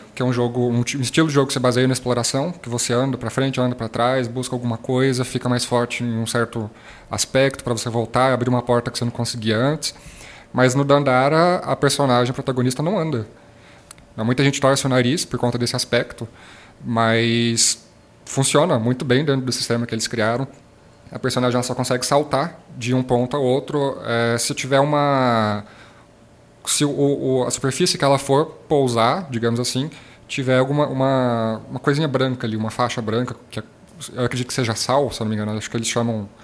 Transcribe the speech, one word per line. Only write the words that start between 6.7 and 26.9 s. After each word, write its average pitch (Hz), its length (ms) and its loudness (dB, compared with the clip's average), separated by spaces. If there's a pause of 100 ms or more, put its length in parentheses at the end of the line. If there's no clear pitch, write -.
aspecto 135 540 0
pra 123 80 0
você 113 160 -4
voltar 120 420 2
e 127 40 2
abrir 120 140 0
uma 123 140 2
porta 120 280 0
que - 80 -8
você 120 60 -2
não 120 80 -2
conseguia 110 440 -2
antes. 143 380 -2 (580)
Mas 127 220 4
no 139 100 2
Dandara, 143 720 4
a 139 180 -2
personagem, 131 560 2
a 127 40 -4
protagonista, 127 480 -2
não 185 160 0
anda. 143 280 -2 (880)
Muita 123 280 0
gente 139 160 2
torce 135 260 4
o - 20 0
nariz 127 360 2
por 123 140 -6
conta 120 200 0
desse 120 160 -2
aspecto, - 540 -2 (560)
mas 117 1000 2 (400)
funciona 147 540 2
muito 123 260 0
bem 131 200 2
dentro 135 200 0
do 127 60 -2
sistema 117 360 -2
que - 80 -6
eles 113 120 -4
criaram. 117 400 -2 (640)
A - 80 -12
personagem, 123 380 0
ela 123 80 0
só 123 100 -4
consegue 127 320 -2
saltar 147 540 0 (160)
de 123 180 -2
um 127 80 2
ponto 123 340 0
a 147 40 0
outro, 139 640 0
é, 117 340 0
se 139 160 -4
tiver 135 240 0
uma, 131 840 2 (1000)
se - 180 0
o, 143 60 2